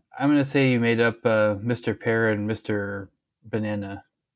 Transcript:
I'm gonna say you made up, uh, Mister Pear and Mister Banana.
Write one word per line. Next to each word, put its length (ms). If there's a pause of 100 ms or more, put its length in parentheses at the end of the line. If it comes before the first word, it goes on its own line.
(200)
I'm 100
gonna 160
say 240
you 100
made 220
up, 240
uh, 360
Mister 340
Pear 340
and 160
Mister 640 (340)
Banana. 600 (320)